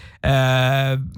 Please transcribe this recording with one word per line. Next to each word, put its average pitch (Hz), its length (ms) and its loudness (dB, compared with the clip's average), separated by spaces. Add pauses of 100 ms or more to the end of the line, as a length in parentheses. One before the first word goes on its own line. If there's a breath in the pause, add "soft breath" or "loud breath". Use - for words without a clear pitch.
(240 loud breath)
eh, 135 760 2 (200)